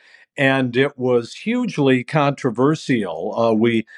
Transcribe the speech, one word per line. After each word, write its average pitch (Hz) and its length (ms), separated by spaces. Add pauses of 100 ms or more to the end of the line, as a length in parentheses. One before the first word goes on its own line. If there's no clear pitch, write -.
(360)
And 135 400
it 139 200
was 123 360
hugely 151 720
controversial. 123 1300
Uh, 117 160
we, 113 320 (120)